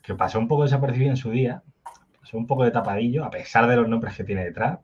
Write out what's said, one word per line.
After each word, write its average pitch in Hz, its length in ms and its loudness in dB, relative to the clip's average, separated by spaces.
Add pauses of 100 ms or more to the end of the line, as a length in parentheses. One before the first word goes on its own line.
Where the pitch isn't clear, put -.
que 98 120 -8
pasó - 240 -2
un 117 100 0
poco 147 160 2
desapercibido 135 460 2
en 123 60 0
su 113 140 -6
día, 123 320 -2 (580)
pasó - 180 -14
un 117 80 -6
poco 127 180 2
de 117 60 4
tapadillo, 117 540 0
a - 60 -8
pesar - 360 2
de 123 100 4
los 117 120 4
nombres 113 280 -2
que - 80 -8
tiene 95 200 -4
detrás, 107 400 -2